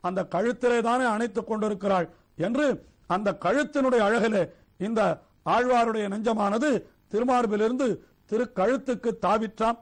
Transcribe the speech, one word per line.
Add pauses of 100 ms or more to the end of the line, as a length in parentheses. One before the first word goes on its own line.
அந்த
கழுத்திலே
தானே
அணைத்துக்
கொண்டிருக்கிறாள் (280)
என்று (220)
அந்த
கழுத்தினுடைய
அழகிலே (260)
இந்த (240)
ஆழ்வாருடைய
நெஞ்சமானது (280)
திருமார்பிலிருந்து (320)
திருக்கழுத்துக்கு
தாவிற்றான்.